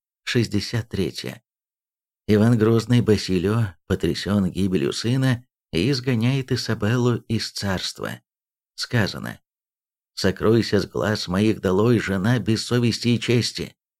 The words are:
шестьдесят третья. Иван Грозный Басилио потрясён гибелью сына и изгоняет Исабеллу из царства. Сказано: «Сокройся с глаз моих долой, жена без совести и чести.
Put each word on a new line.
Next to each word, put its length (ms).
шестьдесят 640
третья. 560
Иван 280
Грозный 420
Басилио 760
потрясён 640
гибелью 400
сына 540
и 180
изгоняет 600
Исабеллу 640
из 220
царства. 720
Сказано: 640
«Сокройся 680
с 40
глаз 440
моих 320
долой, 380
жена 400
без 260
совести 440
и 100
чести. 580